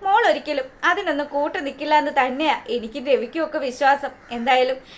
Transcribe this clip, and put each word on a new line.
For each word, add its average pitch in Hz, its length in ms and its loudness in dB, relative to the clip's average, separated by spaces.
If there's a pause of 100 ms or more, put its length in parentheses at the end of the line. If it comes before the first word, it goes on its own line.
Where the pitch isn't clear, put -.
മോൾ 403 260 4
ഒരിക്കലും 285 380 0 (180)
അതിനൊന്നും 320 440 0
കൂട്ടു 294 300 -2
നിൽക്കില്ല 294 380 -2
എന്ന് 294 160 2
തന്നെയാ 277 440 0 (140)
എനിക്കും 233 360 -6
രവിക്കും 262 380 0
ഒക്കെ 311 160 -4
വിശ്വാസം. 277 520 0 (200)
എന്തായാലും 254 460 2 (200)